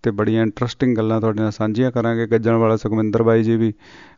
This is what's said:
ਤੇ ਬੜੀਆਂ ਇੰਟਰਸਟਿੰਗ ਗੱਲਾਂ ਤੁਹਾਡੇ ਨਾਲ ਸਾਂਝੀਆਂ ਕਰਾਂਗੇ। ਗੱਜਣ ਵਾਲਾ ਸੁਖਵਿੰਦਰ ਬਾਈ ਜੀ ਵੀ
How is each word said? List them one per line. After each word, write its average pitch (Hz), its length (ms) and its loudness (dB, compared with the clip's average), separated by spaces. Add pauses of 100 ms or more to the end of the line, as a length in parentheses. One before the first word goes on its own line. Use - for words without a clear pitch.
ਤੇ 117 80 0
ਬੜੀਆਂ 113 320 0
ਇੰਟਰਸਟਿੰਗ 120 540 -2
ਗੱਲਾਂ 110 240 0
ਤੁਹਾਡੇ 107 220 -2
ਨਾਲ 110 80 0
ਸਾਂਝੀਆਂ 110 420 -2
ਕਰਾਂਗੇ। 117 340 -2
ਗੱਜਣ 113 260 2
ਵਾਲਾ 113 240 2
ਸੁਖਵਿੰਦਰ 110 460 0
ਬਾਈ 113 200 4
ਜੀ 110 140 0
ਵੀ 110 160 0 (460)